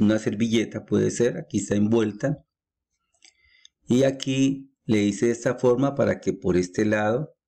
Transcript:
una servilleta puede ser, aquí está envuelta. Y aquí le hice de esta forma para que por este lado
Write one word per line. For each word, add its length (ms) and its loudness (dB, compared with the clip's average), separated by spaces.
una 180 4
servilleta 640 -2
puede 260 0
ser, 280 0
aquí 220 -6
está 160 -4
envuelta. 680 0
Y 160 4
aquí 720 -2
le 180 2
hice 260 0
de 40 2
esta 240 -2
forma 400 2
para 240 0
que 140 -4
por 240 0
este 260 0
lado 500 0